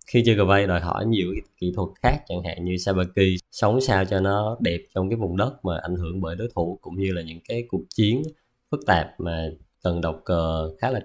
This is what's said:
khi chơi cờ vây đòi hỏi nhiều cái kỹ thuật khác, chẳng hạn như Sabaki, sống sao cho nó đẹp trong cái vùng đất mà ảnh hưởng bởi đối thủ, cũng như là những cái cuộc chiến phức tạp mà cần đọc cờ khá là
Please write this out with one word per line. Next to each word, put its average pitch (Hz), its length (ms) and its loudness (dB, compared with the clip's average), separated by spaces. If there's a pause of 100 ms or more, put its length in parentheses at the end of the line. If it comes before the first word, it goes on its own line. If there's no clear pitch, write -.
khi 120 180 4
chơi 113 100 6
cờ 101 100 4
vây 98 220 4
đòi 87 120 2
hỏi 87 260 -2
nhiều 98 280 0
cái - 80 -6 (160)
kỹ 90 180 -2
thuật 90 140 -2 (140)
khác, 131 240 2
chẳng 90 160 -6
hạn 87 220 -6
như 90 120 0
Sabaki, 92 600 2 (140)
sống 113 300 2
sao 98 240 2
cho 98 140 0
nó 104 400 0
đẹp 85 200 0 (140)
trong 95 160 0
cái 117 80 0
vùng 92 200 -2
đất 110 280 -2
mà 85 120 -2
ảnh 90 180 -4
hưởng 87 260 -4
bởi 85 140 -4
đối 110 200 -6
thủ, 87 260 -4
cũng 90 180 -8
như 95 140 0
là 87 80 -4
những 82 260 -12
cái 120 220 -4
cuộc 95 120 -2 (140)
chiến 117 280 2 (480)
phức 147 140 -2
tạp 85 340 0
mà 80 300 -4 (340)
cần 85 180 0
đọc 80 240 -4
cờ 80 460 -2 (100)
khá 123 100 0
là 117 140 -2